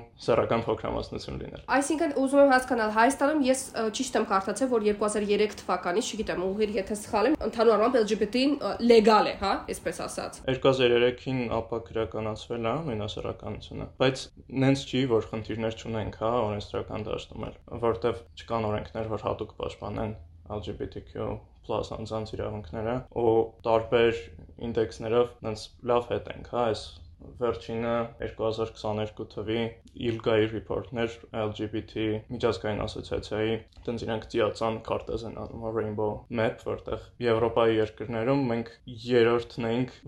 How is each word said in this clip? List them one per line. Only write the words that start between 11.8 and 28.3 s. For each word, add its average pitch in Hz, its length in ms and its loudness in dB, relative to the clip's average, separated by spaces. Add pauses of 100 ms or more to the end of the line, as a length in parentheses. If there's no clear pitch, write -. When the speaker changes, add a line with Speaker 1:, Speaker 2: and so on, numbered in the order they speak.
Speaker 1:
քրականացվել 110 720 -4
է 117 100 0 (140)
նույն 107 160 -4
ասեռականությունը, - 840 -8 (120)
բայց 131 260 2 (380)
նենց 139 240 4
չի, 135 240 0
որ 107 160 2
խնդիրներ 110 560 -4
չունենք, 107 400 -6
հա, 117 120 2 (120)
օրենսդրական 107 560 -6
դաշտում - 460 -8
էլ, - 60 -18 (280)
որտեվ 113 380 0 (180)
չկան 113 320 -2
օրենքներ, 110 400 -6
որ - 160 -4
հատուկ - 320 -6
պաշտպանեն 110 540 -6 (400)
L 104 100 -8
G 104 80 -8
B - 160 -8
T - 160 -14
Q 110 300 -8 (300)
plus 110 240 -4
անձանց 110 460 -8
իրավունքները, 107 560 -6 (260)
ու 113 200 4 (280)
տարբեր 113 540 4 (460)
ինդեքսներով 117 640 0 (100)
նենց 110 220 -8 (260)
լավ 120 220 6
հետ 104 180 -2
ենք, - 240 -12
հա, 120 160 2
այս 107 140 -2 (560)
վերջինը 117 540 -2 (280)
երկու - 240 -6